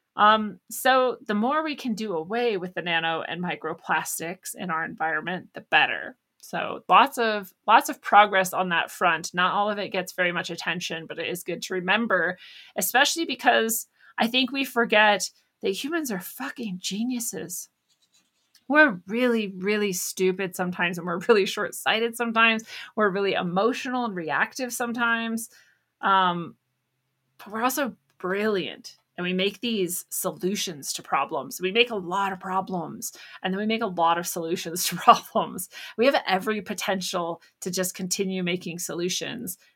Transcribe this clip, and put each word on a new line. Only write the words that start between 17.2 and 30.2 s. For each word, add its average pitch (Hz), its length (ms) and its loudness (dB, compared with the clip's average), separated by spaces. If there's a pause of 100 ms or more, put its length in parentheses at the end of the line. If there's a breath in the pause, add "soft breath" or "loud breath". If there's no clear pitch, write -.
We're 277 400 6
really, 226 500 0
really 208 360 0
stupid 185 640 -2
sometimes, 180 420 -2
and 170 100 -6
we're 175 200 -2
really 208 180 6
short-sighted 220 680 -2
sometimes. 226 480 2 (320 loud breath)
We're 214 140 4
really 196 240 0
emotional 226 720 0
and 208 100 -6
reactive 175 560 -2
sometimes. 233 800 -2 (520 soft breath)
Um, 180 540 2 (800)
but - 140 -18
we're 220 120 -4
also 254 320 -2 (240)
brilliant, 190 800 -2 (200)
and 180 80 -4
we 180 80 0
make 196 260 0
these 196 500 -2
solutions 175 840 -4